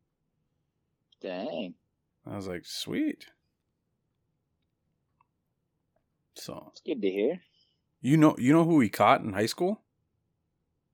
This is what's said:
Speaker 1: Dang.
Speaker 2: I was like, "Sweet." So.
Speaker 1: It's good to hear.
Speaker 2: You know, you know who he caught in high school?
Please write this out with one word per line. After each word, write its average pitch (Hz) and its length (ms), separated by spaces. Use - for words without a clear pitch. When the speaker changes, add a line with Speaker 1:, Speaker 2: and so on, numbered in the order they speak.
Speaker 1:
Dang. 98 540
Speaker 2:
I 113 120
was 95 100
like, 90 180
"Sweet." - 600
So. - 360
Speaker 1:
It's - 100
good 131 200
to 98 80
hear. 113 320
Speaker 2:
You 135 140
know, 156 220
you 135 160
know 165 100
who 160 160
he 110 100
caught 110 320
in 104 120
high 101 120
school? 190 360